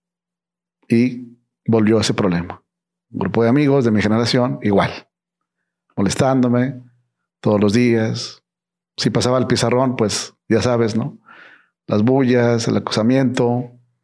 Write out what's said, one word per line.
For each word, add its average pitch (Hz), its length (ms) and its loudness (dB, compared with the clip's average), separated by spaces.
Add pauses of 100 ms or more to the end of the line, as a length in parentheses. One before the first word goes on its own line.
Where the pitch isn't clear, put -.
(920)
y 120 460 0 (300)
volvió 110 320 4
ese 107 160 -2
problema. 87 480 -4 (480)
Un - 80 -10
grupo 95 240 0
de 117 60 2
amigos 139 360 2
de 113 60 2
mi 107 100 2
generación, 120 640 0
igual, - 440 -2 (880)
molestándome 123 840 0 (580)
todos 104 220 0
los 101 120 2
días. 117 720 -2 (540)
Si 120 140 -2
pasaba 120 260 0
el 127 80 0
pizarrón, 123 500 0
pues, - 400 -4 (140)
ya 107 140 2
sabes, 117 320 0
¿no? 120 240 -6 (640)
Las 104 180 0
bullas, 120 640 2
el 110 100 0
acosamiento. 123 920 0 (320)